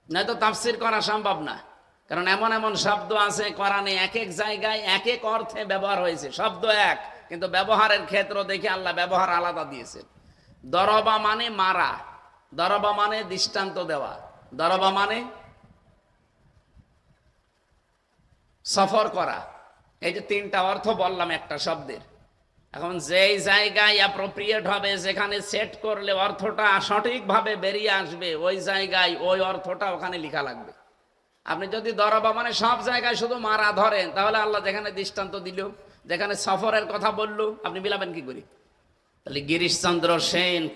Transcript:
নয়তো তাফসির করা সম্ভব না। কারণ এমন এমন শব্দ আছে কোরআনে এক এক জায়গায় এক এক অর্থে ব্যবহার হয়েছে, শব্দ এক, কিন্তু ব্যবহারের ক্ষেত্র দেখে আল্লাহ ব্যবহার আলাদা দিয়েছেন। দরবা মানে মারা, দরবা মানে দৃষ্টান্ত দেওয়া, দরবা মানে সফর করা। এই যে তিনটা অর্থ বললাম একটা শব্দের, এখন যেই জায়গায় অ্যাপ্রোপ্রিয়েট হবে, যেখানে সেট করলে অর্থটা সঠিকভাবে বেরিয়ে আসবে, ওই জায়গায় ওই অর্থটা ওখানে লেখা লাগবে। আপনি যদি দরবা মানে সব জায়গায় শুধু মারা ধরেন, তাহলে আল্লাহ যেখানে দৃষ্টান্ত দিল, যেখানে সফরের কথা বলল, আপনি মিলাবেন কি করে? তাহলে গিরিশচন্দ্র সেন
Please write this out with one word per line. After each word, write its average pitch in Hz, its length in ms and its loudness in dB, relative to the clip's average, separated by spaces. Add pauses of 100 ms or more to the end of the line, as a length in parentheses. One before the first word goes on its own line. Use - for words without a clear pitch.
নয়তো 202 340 -2
তাফসির 220 420 0
করা 220 160 2 (100)
সম্ভব 202 260 0 (120)
না। 110 80 -8 (540)
কারণ 170 140 -2 (100)
এমন 220 240 2
এমন 214 140 0 (140)
শব্দ 208 240 0 (160)
আছে 208 200 -2 (120)
কোরআনে 196 340 0 (140)
এক 190 160 -8
এক 220 60 -6 (120)
জায়গায় 214 400 -2 (160)
এক 202 180 -6
এক 233 80 -6 (120)
অর্থে 226 260 -4 (120)
ব্যবহার 196 320 0
হয়েছে, 151 240 -2 (120)
শব্দ 202 220 -2 (280)
এক, 151 80 0 (300)
কিন্তু 170 180 -6 (100)
ব্যবহারের 208 540 4
ক্ষেত্র 202 260 0 (140)
দেখে 196 260 -2
আল্লাহ 185 240 -4
ব্যবহার 180 280 2 (100)
আলাদা 170 340 -2
দিয়েছেন। 117 320 -14 (600)
দরবা 208 520 4 (100)
মানে 220 200 0 (140)
মারা, 180 320 2 (600)
দরবা 202 380 2 (100)
মানে 214 180 2 (140)
দৃষ্টান্ত 190 440 -4 (140)
দেওয়া, 135 220 -4 (480)
দরবা 185 380 4
মানে 208 200 0 (3500)
সফর 196 400 2 (100)
করা। 147 220 -2 (640)
এই 180 120 -2
যে 208 160 -6
তিনটা 202 280 -2 (120)
অর্থ 202 160 -4 (160)
বললাম 180 260 0 (100)
একটা - 180 -8 (100)
শব্দের, 143 360 -6 (720)
এখন 170 180 -6 (160)
যেই 190 260 6 (160)
জায়গায় 208 500 4
অ্যাপ্রোপ্রিয়েট 196 720 0
হবে, 202 180 0 (160)
যেখানে 202 300 -2 (140)
সেট 214 220 -4 (120)
করলে 202 280 -2 (120)
অর্থটা 202 420 0 (220)
সঠিকভাবে 214 640 0 (120)
বেরিয়ে 208 360 0
আসবে, 170 280 -6 (180)
ওই 190 100 2 (120)
জায়গায় 190 440 2 (160)
ওই 185 100 4 (120)
অর্থটা 185 360 -4 (100)
ওখানে 180 280 -6
লেখা 147 240 -4
লাগবে। 117 240 -12 (760)
আপনি 170 200 -4 (100)
যদি 226 140 -4 (100)
দরবা 214 380 4
মানে 240 120 -2 (120)
সব 240 140 4 (120)
জায়গায় 240 340 0
শুধু 233 140 -2 (100)
মারা 214 220 4 (120)
ধরেন, 208 260 4 (100)
তাহলে 214 280 2
আল্লাহ 208 240 0
যেখানে 208 200 -4 (100)
দৃষ্টান্ত 190 360 -6 (120)
দিল, 185 140 -6 (500)
যেখানে 202 240 -2 (120)
সফরের 214 460 2
কথা 208 180 0 (100)
বলল, 214 200 -2 (260)
আপনি 175 180 -6
মিলাবেন 196 320 -2
কি 156 120 -8
করে? - 140 -12 (840)
তাহলে 135 140 -6 (100)
গিরিশচন্দ্র 170 600 2 (200)
সেন 175 320 2 (140)